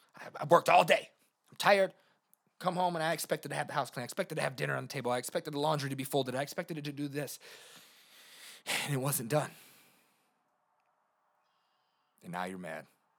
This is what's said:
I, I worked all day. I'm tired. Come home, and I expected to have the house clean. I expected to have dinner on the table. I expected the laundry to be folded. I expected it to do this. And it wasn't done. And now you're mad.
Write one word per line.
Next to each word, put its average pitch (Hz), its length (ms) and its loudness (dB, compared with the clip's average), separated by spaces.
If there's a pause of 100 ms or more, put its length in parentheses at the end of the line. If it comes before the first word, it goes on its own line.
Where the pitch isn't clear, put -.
(160)
I, - 260 -12
I - 20 -4
worked 156 240 6
all 175 160 8
day. - 240 2 (420)
I'm - 60 -20
tired. 190 360 6 (680)
Come 180 180 -2
home, 180 180 0
and 165 80 -2
I 165 120 2
expected 151 340 -4
to 143 80 -6
have 147 100 -4
the - 60 -12
house 139 180 -2
clean. 127 120 -8
I - 20 -4
expected 156 300 -6
to 143 80 -2
have 143 120 0
dinner 143 220 -2
on 131 80 -4
the 131 40 -14
table. 123 220 -4
I 123 80 0
expected 151 360 -6
the 143 40 -2
laundry 143 320 0
to 139 60 -4
be 131 80 -4
folded. 131 300 0
I 131 80 -2
expected 170 340 -8
it 147 80 -10
to 147 80 -6
do 143 160 -6
this. 139 300 -8 (1500)
And 143 100 -2
it 135 40 0
wasn't 131 320 -2
done. 147 200 0 (2750)
And 87 100 -14
now 90 120 -4
you're 92 140 -8
mad. 80 260 -10 (340)